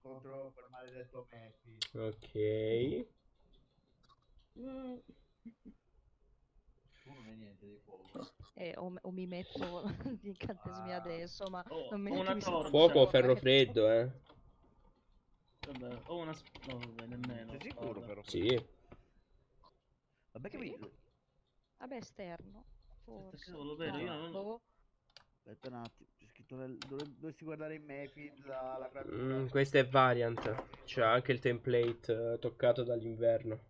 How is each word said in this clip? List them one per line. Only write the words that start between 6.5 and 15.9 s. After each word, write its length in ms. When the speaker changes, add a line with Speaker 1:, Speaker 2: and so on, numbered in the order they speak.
Speaker 1:
Tu 100
non 140
hai 100
niente 300
di 180
fuoco. 480
Speaker 4:
Eh, 220
o, 240
o 100
mi 160
metto 580
<laughs> 360
gli 80
incantesimi 640
Speaker 1:
Ah. 40
Speaker 4:
adesso, 540
ma 180
Speaker 3:
Ho, 220
Speaker 4:
non 100
mi 100
Speaker 3:
ho 100
una 100
Speaker 4:
che 40
mi 60
Speaker 3:
torcia. 220
Speaker 4:
sento 80
Speaker 2:
Fuoco 280
o 60
Speaker 4:
forte. 160
Speaker 2:
ferro 160
freddo, 540
eh? 200
Speaker 3:
Vabbè, 400